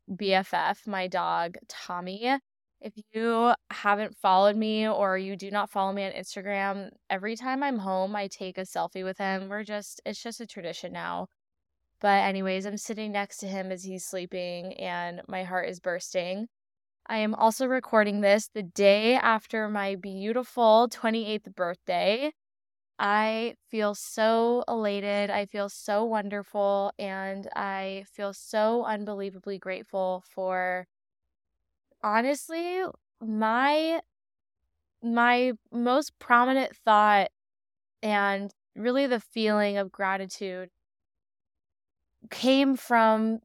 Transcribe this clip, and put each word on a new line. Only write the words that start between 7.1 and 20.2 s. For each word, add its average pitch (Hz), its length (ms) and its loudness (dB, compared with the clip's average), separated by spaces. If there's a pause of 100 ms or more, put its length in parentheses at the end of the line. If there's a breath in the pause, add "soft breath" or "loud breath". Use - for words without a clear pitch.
time 262 280 -4
I'm 269 160 -2
home, 190 360 -2
I 202 120 -4
take 190 320 -10
a 185 40 -6
selfie 180 420 -6
with 190 120 -6
him. 190 320 -4
We're 208 160 -6
just, 208 400 -10
it's - 180 -8
just 233 200 -12
a 220 40 -12
tradition 175 460 -12
now. 175 360 -8 (680)
But 196 260 4
anyways, 190 420 -2
I'm 208 100 -8
sitting 214 360 -8
next 202 260 -4
to 202 80 -10
him 190 260 -6
as 185 120 -10
he's 185 200 -10
sleeping, 180 680 -8
and 175 540 -8
my 185 160 -6
heart 180 260 -4
is 180 100 -12
bursting. 185 680 -4 (580)
I 220 120 -4
am 214 160 0
also 226 300 2
recording 220 560 2
this 202 320 4
the 208 120 -6
day 202 500 6
after 220 560 0
my 196 260 -2
beautiful 220 920 4